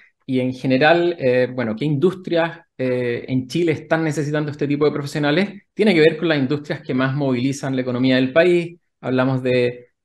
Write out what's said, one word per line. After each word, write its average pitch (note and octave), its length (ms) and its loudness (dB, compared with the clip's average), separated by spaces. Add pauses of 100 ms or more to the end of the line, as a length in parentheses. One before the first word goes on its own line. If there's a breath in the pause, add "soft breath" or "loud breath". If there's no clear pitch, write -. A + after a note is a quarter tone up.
(280 loud breath)
Y B2+ 120 -2
en B2+ 140 -2
general, D#3+ 640 2
eh, B2+ 340 2
bueno, A#2 220 -4
¿qué B2+ 100 -4
industrias, D#3+ 720 0 (180)
eh, B2 500 -2
en B2+ 200 -2
Chile E3 260 0
están D#3+ 300 -2
necesitando D3+ 460 -2
este C#3+ 180 -4
tipo D3 180 0
de D3 60 2
profesionales? D3 720 -2 (100)
Tiene G#3 200 2
que D#3+ 60 4
ver D#3+ 180 4
con E3+ 100 -4
las D3+ 120 2
industrias C#3+ 420 -4
que C3+ 140 -6
más C3 200 0
movilizan C3+ 600 -2
la C3 80 -2
economía B2+ 320 0
del C3 180 0
país. E3+ 460 2 (220)
Hablamos B2+ 420 0
de, B2 460 -2 (160)